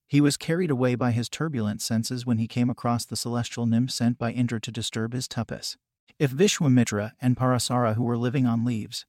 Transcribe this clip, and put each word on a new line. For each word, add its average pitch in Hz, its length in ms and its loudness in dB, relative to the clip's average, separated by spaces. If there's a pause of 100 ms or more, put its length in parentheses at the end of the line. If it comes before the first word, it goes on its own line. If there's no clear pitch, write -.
he 143 140 4
was 143 160 4
carried 165 340 -2
away 123 240 2
by 120 160 0
his 113 180 -2
turbulent 117 520 -4
senses 120 440 -2
when 120 120 0
he 113 100 0
came 123 220 0
across 117 360 -2
the 113 120 -8
celestial 120 480 -4
nymph 117 260 2
sent 120 260 0
by 117 140 -2
Indra 117 300 0
to 120 100 -8
disturb 113 420 -4
his 127 140 -6
tapas. - 480 -8 (420)
If 139 140 2
Vishwamitra 127 800 4 (100)
and 127 160 2
Parasara, 123 580 2
who 120 80 0
were 117 140 0
living 123 280 0
on 117 200 2
leaves, 117 440 -6